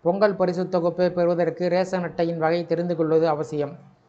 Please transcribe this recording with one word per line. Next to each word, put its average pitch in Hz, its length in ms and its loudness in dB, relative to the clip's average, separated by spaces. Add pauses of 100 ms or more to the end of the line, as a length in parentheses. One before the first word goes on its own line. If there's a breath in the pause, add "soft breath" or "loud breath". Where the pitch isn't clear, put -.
பொங்கல் 196 340 2
பரிசு 180 320 0
தொகுப்பை 175 420 0
பெறுவதற்கு 175 600 0
ரேஷன் 185 340 0
அட்டையின் 170 340 -2
வகை 165 280 0
தெரிந்து 170 300 -2
கொள்வது 160 320 2
அவசியம். 147 720 -4 (120)